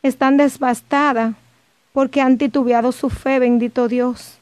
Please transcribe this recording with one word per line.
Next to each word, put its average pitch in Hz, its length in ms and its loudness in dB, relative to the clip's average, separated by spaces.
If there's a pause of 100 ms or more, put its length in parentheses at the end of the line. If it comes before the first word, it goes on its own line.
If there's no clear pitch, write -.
están 269 340 2
devastadas 269 960 0 (580)
porque 269 300 0
han 262 160 4
titubeado 247 540 0
su 254 180 -4
fe, 269 300 -2
bendito 240 480 0
Dios. 247 540 -4